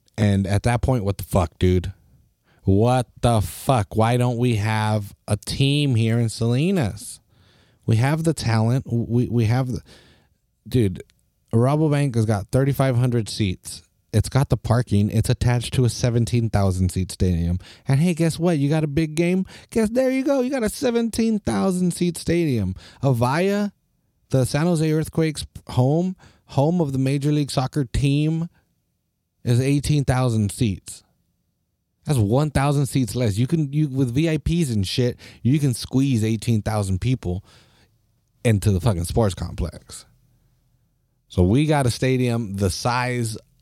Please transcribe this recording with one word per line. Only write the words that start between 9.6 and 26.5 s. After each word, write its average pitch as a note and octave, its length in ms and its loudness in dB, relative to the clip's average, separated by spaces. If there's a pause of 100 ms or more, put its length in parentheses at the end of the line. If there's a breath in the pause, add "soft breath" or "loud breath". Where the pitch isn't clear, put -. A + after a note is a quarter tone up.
the, A#2+ 120 -6 (880 loud breath)
dude, A2 380 0 (500)
Rabobank C#3+ 640 2
has A2 100 2
got G#2 240 -2
thirty-five C3+ 460 2
hundred A#2+ 320 0
seats. - 560 -6 (280)
It's - 160 2
got C3 200 0
the B2 80 2
parking. G#2+ 540 0
It's A2 200 0
attached A#2+ 440 0
to B2+ 100 2
a A#2+ 40 2
seventeen A#2 640 0
thousand F#2+ 380 2
seat F#2 240 -4
stadium. F2 480 0 (260 loud breath)
And C3+ 140 2
hey, F3 140 2
guess D#3+ 260 -2
what? E3+ 180 2
You C#3 100 0
got D#3 140 0
a D3+ 60 -2
big D3+ 260 -2
game? F3+ 320 0 (240 loud breath)
Guess, A3+ 200 0
there B3+ 200 2
you C4 140 0
go. C#4 160 0
You B3 100 0
got C4 140 -2
a G#3+ 40 0
seventeen A#3 720 -2
thousand G3 540 0
seat F3 260 -2
stadium. C3+ 560 0 (300 loud breath)
Avaya, D#3+ 640 0 (600)
the C3 140 2
San D3 220 0
Jose D#3+ 240 0
Earthquakes D#3 560 -2 (220)
home, D#3+ 480 0 (300 soft breath)
home D#3+ 340 0